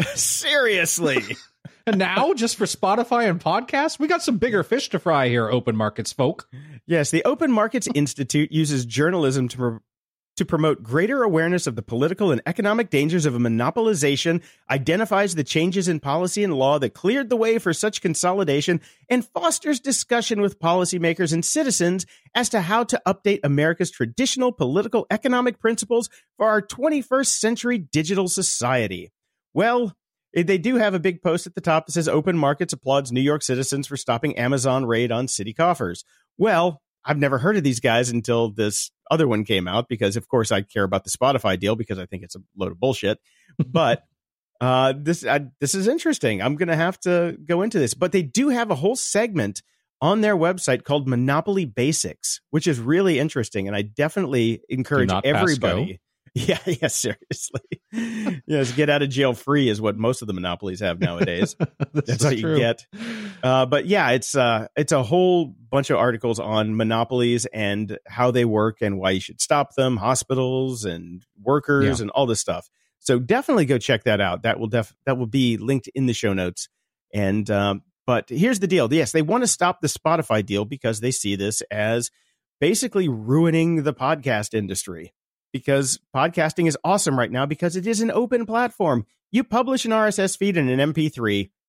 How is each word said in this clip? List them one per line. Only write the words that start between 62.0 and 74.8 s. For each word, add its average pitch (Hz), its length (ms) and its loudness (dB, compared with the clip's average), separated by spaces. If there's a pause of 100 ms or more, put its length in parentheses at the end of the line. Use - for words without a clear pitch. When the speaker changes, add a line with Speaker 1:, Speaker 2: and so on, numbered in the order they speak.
Speaker 1:
That's 117 140 -4
Speaker 2:
is - 40 2
Speaker 1:
what 135 120 2
you 110 60 -6
Speaker 2:
true. 156 160 0
Speaker 1:
get. 117 280 0 (560)
Uh, 131 240 2
but 139 200 0
yeah, 180 240 2
it's, 127 260 0
uh, 117 400 2
it's 147 160 0
a 139 100 2
whole 175 440 2
bunch 131 440 -4
of 139 60 4
articles 113 420 0
on 107 380 0
monopolies 117 720 0
and 104 600 -4
how 123 240 2
they 120 140 2
work 107 380 2
and 101 160 0
why 95 140 2
you 95 80 0
should - 200 -14
stop 143 340 0
them, 131 220 2
hospitals 127 880 -2
and 87 400 -10 (180)
workers 139 560 2
Speaker 2:
Yeah. 117 40 -4
Speaker 1:
and 104 80 -6
all 135 160 0
this 113 140 -2
stuff. 87 280 -6 (320)
So 127 180 2
definitely 214 460 2
go 127 140 2
check 113 260 0
that 104 160 2
out. 90 220 -2
That 113 180 -2
will 113 80 -4
def-, 113 260 -2 (120)